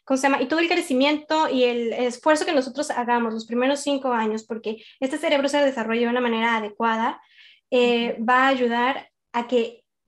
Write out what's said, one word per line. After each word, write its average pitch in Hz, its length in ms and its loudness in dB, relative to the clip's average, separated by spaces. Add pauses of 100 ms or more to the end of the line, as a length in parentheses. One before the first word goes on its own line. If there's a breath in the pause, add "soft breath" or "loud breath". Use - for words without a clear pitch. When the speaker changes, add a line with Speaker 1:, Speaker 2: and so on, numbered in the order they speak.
Speaker 1:
¿cómo 269 140 -2
se 262 100 -2
llama? 277 140 2
Y 269 60 0
todo 311 120 0
el 339 80 0
crecimiento 302 800 0
y 254 180 2
el 233 280 -2
esfuerzo 277 520 0
que 349 80 -2
nosotros 269 360 -2
hagamos 233 460 -2
los 220 100 -10
primeros 262 360 0
cinco 269 320 -2
años, 214 320 -2
porque 220 380 -8 (160 loud breath)
este 269 200 -4
cerebro 294 280 0
se 294 160 2
desarrolla 233 420 0
de 233 40 0
una 247 120 0
manera 233 360 0
adecuada, 226 640 -2 (480 soft breath)
eh, 240 460 2
Speaker 2:
Ujú. 226 100 -6
Speaker 1:
va 254 200 4
a - 20 4
ayudar 247 640 0 (240)
a 233 140 -4
que 233 360 -2 (240)